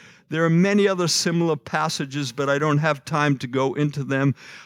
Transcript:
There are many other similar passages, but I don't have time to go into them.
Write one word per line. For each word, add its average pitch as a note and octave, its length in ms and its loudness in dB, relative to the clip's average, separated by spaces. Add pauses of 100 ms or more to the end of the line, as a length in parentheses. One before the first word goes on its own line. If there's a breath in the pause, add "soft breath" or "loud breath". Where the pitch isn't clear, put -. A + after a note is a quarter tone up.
(300 loud breath)
There D#3+ 140 -2
are E3 60 2
many G3 380 4
other F3+ 200 0
similar E3+ 480 0
passages, D3 760 -4
but C#3 180 -2
I C#3+ 80 2
don't D3 220 2
have D3+ 260 0
time D3 320 0
to C3+ 100 -8
go C3 260 0
into D3 300 -2
them. C3+ 300 0 (320 loud breath)